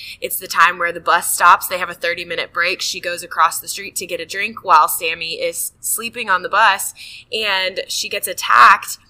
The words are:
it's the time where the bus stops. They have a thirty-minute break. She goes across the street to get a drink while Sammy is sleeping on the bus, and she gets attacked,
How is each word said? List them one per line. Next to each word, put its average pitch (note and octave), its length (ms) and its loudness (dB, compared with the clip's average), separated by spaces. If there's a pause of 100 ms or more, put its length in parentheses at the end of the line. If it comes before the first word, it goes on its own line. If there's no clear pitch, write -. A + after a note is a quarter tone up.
(220)
it's - 180 -6
the F#3 80 -16
time F3 300 2
where F3 140 -2
the E3+ 80 -8
bus E3+ 340 0
stops. F#3 340 6
They F3+ 120 -4
have F3 100 -6
a F3 60 -10
thirty-minute E3+ 580 -4
break. F3 280 -2
She - 180 -6
goes F3 240 -8
across E3+ 360 0
the E3 80 -16
street G3 300 -10
to G3 80 -8
get F3 160 -6
a E3 40 -8
drink G3+ 380 -6
while E3 240 6
Sammy E3 540 -4
is E3+ 380 -6
sleeping A3+ 500 -6
on F3+ 140 2
the E3+ 60 -4
bus, G3 440 2 (380)
and F#3+ 560 -2
she - 220 -6
gets G#3 180 -6
attacked, - 680 4 (120)